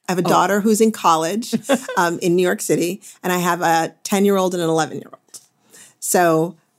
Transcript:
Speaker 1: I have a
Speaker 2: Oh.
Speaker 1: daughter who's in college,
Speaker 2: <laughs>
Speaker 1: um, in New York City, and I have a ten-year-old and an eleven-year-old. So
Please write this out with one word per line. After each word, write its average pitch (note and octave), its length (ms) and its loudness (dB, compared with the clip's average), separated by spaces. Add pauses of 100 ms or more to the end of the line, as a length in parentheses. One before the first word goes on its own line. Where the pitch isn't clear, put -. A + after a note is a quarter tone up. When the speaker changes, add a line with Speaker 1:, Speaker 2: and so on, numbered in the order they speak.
Speaker 1:
I F#3 60 -2
have F3 60 -2
a F3+ 80 0
Speaker 2:
Oh. - 20 -2
Speaker 1:
daughter F3+ 320 2
who's G#3+ 220 2
in A3 100 2
college, F3 640 -2 (220)
Speaker 2:
<laughs> C4 200 -6
Speaker 1:
um, F3 240 0
in F3 160 2
New F#3 60 2
York F#3 180 0
City, F3 400 -2 (220)
and F3+ 100 -2
I F3+ 60 0
have F3 240 -2
a E3 320 0 (100)
ten-year-old G3 480 0
and F3+ 100 -4
an E3 60 -2
eleven-year-old. - 720 -6 (600)
So E3+ 560 0 (220)